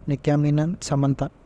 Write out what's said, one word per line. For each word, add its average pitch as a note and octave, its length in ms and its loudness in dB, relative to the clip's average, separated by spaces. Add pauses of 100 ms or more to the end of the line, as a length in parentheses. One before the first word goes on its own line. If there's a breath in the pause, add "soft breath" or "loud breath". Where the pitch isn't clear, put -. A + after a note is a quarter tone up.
నిత్యా D3 280 0
మీనన్, D3+ 460 2
సమంత. C#3 400 0 (240)